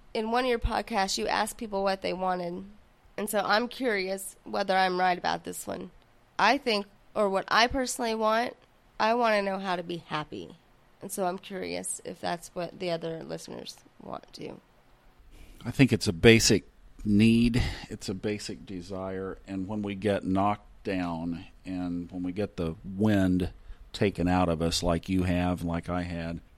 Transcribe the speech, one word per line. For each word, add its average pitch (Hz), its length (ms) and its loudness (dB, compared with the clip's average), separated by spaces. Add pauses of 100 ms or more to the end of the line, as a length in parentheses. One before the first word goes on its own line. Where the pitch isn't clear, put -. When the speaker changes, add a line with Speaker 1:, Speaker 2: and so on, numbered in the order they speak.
(140)
Speaker 1:
In 220 180 -2
one 247 120 2
of 262 60 0
your 233 100 2
podcasts, 214 580 0
you 214 100 -4
asked 214 300 0
people 202 260 -4
what 196 180 0
they 180 120 -2
wanted. 180 520 -4 (500)
And 208 140 -6
so 214 100 0
I'm 208 300 2
curious 196 760 -4
whether 202 320 -2
I'm 185 240 2
right 180 180 2
about 170 280 -2
this 180 220 -10
one. 190 240 -10 (460)
I 220 200 4
think, 214 300 -2 (280)
or 208 140 2
what 190 180 -2
I 220 200 4
personally 247 480 -2
want, 220 400 0 (440)
I 220 140 2
want 233 220 4
to 202 60 2
know 196 180 -2
how 190 180 -2
to 180 60 -6
be 170 240 -8
happy. 151 500 -8 (440)
And 196 100 -12
so 196 140 -2
I'm 180 140 -2
curious 185 680 -8
if 185 140 -12
that's 175 340 -4
what 175 260 -8
the 180 120 -4
other 165 320 -6
listeners - 540 -10 (240)
want - 320 -12
too. - 260 -14 (1080)
Speaker 2:
I 117 60 -6
think 131 220 6
it's - 140 0
a 101 60 0
basic 110 520 8 (400)
need. 113 560 6 (280)
It's - 200 -8
a 104 40 -4
basic 104 520 -6
desire. 95 720 -8 (100)
And 98 200 -6
when 107 140 -4
we 101 140 -4
get 98 300 0
knocked 98 580 0
down 87 600 -4 (200)
and 87 460 -6
when 90 120 -6
we 90 80 -4
get 98 260 -6
the 82 260 -2
wind 95 680 2 (420)
taken 90 340 0
out 90 220 4
of 82 120 0
us 85 220 0
like 85 260 0
you 92 140 2
have, 90 400 0
like 85 260 -4
I 87 140 -2
had, 85 360 -6 (180)